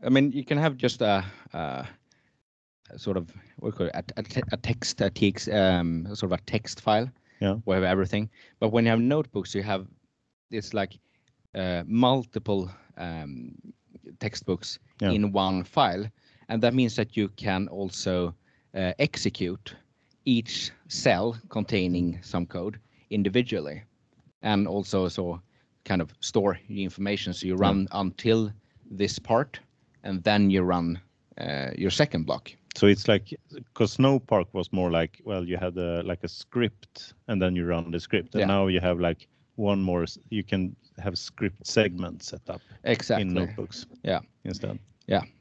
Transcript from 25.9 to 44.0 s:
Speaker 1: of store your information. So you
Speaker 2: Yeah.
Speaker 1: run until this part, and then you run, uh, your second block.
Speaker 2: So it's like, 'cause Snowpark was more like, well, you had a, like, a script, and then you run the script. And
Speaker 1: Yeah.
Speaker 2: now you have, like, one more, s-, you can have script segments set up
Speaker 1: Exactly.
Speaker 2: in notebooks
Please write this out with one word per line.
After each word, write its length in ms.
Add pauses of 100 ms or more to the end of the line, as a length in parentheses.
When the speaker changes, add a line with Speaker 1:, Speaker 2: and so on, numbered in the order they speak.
Speaker 1:
of 180
store 460
your 180
information. 500
So 120
you 80
Speaker 2:
Yeah. 140
Speaker 1:
run 240
until 580 (400)
this 280
part, 420 (420)
and 220
then 260
you 120
run, 360 (400)
uh, 400
your 120
second 360
block. 240 (260)
Speaker 2:
So 100
it's 200
like, 280 (400)
'cause 220
Snowpark 580
was 180
more 180
like, 340
well, 220
you 120
had 200
a, 240
like, 220
a 40
script, 840 (140)
and 120
then 140
you 120
run 240
the 100
script. 340
And 60
Speaker 1:
Yeah. 60
Speaker 2:
now 220
you 120
have, 180
like, 300 (280)
one 260
more, 220
s-, 140 (120)
you 120
can 320 (240)
have 200
script 480
segments 600
set 200
up 120 (240)
Speaker 1:
Exactly. 380
Speaker 2:
in 120
notebooks 520 (160)